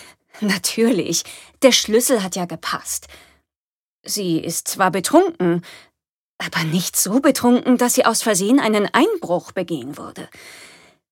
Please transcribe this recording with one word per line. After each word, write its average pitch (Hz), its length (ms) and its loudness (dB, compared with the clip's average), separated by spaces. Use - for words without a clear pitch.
natürlich. 202 840 0
Der 254 100 8
Schlüssel 226 520 0
hat 185 120 -6
ja 180 100 -4
gepasst.“ - 600 -10
Sie 185 360 -2
ist - 280 -6
zwar 185 220 0
betrunken, 185 720 2
aber 165 240 -6
nicht 165 320 -2
so 208 240 0
betrunken, 247 580 2
dass 247 160 0
sie - 120 2
aus 226 180 0
Versehen 202 360 2
einen 214 320 0
Einbruch 262 600 0
begehen 160 440 -6
würde. - 320 -16